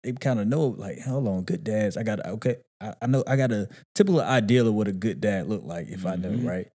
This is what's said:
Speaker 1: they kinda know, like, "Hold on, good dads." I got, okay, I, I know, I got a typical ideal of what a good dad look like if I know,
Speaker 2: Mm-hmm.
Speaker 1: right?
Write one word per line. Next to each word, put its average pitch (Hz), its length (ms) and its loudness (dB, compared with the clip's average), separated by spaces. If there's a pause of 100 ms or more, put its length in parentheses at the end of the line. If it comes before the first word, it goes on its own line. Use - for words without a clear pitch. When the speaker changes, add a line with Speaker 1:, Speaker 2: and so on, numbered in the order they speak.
Speaker 1:
they 127 80 -4
kinda 123 320 0
know, 139 240 2
like, 98 360 -6
"Hold 131 260 0
on, 92 140 0
good 90 200 -4
dads." 107 320 0
I 104 80 -4
got, 107 220 -2
okay, 110 320 -2 (240)
I, 107 200 -8
I 120 60 -2
know, 131 180 4
I 135 120 2
got 127 160 2
a 104 160 -2 (260)
typical 190 240 4
ideal 117 480 4
of 110 60 4
what 104 160 2
a 98 40 -4
good 90 280 -2
dad 98 260 0
look 107 160 -4
like 85 260 -8
if 92 160 -8
I 92 120 -2
know, 92 120 -4
Speaker 2:
Mm-hmm. 120 180 -2
Speaker 1:
right? 92 260 -4